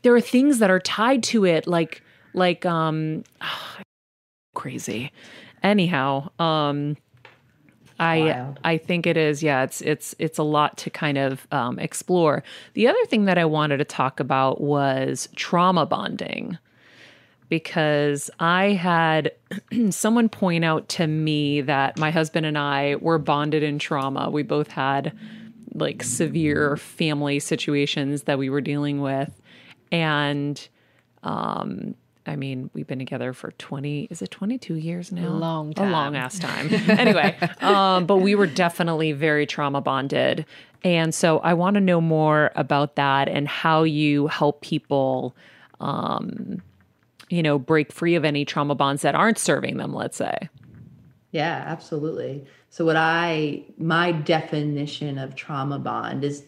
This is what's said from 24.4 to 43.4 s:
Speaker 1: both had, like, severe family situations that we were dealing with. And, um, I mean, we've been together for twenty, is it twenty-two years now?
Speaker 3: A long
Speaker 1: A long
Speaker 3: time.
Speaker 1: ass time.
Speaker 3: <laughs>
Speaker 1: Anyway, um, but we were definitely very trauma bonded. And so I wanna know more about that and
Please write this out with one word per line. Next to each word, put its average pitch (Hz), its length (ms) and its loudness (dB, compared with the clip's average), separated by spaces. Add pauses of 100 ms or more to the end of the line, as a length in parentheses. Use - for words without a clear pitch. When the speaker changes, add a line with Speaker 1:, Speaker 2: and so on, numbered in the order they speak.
Speaker 1:
both 147 300 -2
had, 139 440 -2 (600)
like, 143 260 -4
severe 147 760 0
family 147 640 -2
situations 143 840 -2
that 139 160 0
we 135 100 -2
were 143 120 0
dealing 147 400 -2
with. 139 280 -4 (640)
And, 147 760 -2 (540)
um, - 720 -6 (340)
I 156 80 -6
mean, 135 380 -8
we've 151 120 -10
been 131 140 -8
together 131 340 -6
for - 200 -12
twenty, 143 580 -8
is 165 100 -12
it 190 80 -10
twenty-two 208 460 -6
years 170 360 -6
now? 175 160 -6
Speaker 3:
A - 20 -4
long 160 460 -4
Speaker 1:
A 185 140 -2
long 147 240 -2
Speaker 3:
time. - 20 -4
Speaker 1:
ass 127 220 -6
time. 151 320 -6
Speaker 3:
<laughs> - 180 0
Speaker 1:
Anyway, 214 480 4 (260)
um, 190 440 4
but 196 120 4
we 202 180 4
were 202 100 4
definitely 165 640 0
very 147 360 2
trauma 143 340 -2
bonded. 135 640 0 (380)
And 165 320 2
so 160 240 4
I 170 160 2
wanna 196 260 2
know 180 180 4
more 156 560 4
about 147 400 0
that 139 320 2
and 143 200 -2